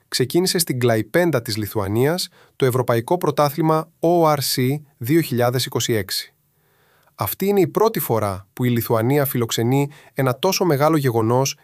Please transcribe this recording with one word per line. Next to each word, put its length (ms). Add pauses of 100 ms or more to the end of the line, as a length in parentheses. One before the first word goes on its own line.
ξεκίνησε 500
στην 200
Κλαϊπέντα 640
της 140
Λιθουανίας 720 (280)
το 100
Ευρωπαϊκό 500
Πρωτάθλημα 840
Ο 300
Αρ 120
Σι 440 (140)
δύο 220
χιλιάδες 460
είκοσι 260
έξι. 400 (880)
Αυτή 260
είναι 140
η 60
πρώτη 320
φορά 540
που 120
η 60
Λιθουανία 540
φιλοξενεί 640 (240)
ένα 240
τόσο 260
μεγάλο 320
γεγονός 680